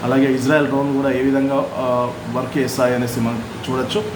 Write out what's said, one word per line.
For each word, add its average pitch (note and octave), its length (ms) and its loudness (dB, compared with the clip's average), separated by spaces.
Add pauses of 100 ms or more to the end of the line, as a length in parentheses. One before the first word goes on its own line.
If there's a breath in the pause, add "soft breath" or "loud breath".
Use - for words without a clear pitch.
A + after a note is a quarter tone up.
అలాగే C3+ 300 4
ఇజ్రాయెల్ C#3 340 2
డ్రోన్ C#3 280 0
కూడా C#3 160 0
ఏ B2+ 100 0
విధంగా, C#3 340 2
ఆ, B2 560 0 (220)
వర్క్ B2+ 240 -4
చేస్తాయి B2 380 2
అనేసి B2 240 -2
మనం A#2 240 -2 (260)
చూడొచ్చు. B2+ 340 -2 (120)